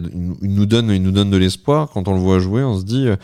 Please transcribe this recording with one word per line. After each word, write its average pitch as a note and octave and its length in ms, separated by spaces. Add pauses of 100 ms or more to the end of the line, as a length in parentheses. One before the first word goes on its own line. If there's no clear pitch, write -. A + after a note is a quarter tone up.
(420)
il G2 120
nous G#2 120
donne, A2+ 260
il F#2+ 120
nous F#2+ 80
donne G2+ 180
de G2 60
l'espoir C#3 540
quand F#2+ 180
on G2 60
le F#2 80
voit F#2 180
jouer. G2 240
On A2+ 160
se F#2 60
dit, B2+ 200
euh, G#2 180